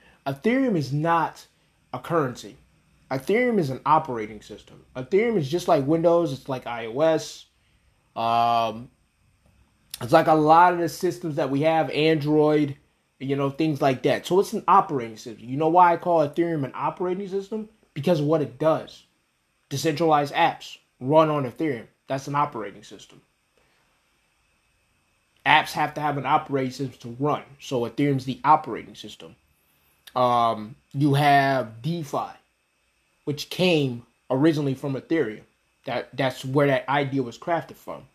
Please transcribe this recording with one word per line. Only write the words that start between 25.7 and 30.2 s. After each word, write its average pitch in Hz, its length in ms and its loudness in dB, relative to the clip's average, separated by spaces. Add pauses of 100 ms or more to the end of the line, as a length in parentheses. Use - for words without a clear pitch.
have 151 200 -2
to 151 80 -8
have 147 160 -4
an 131 80 -6
operating 139 460 0
system 131 300 -10
to 120 220 -12
run. 139 200 -2 (180)
So 123 220 -4
Ethereum's 131 420 -2
the 127 200 -8
operating 127 500 0
system. 107 420 -20 (800)
Um, 117 580 0 (200)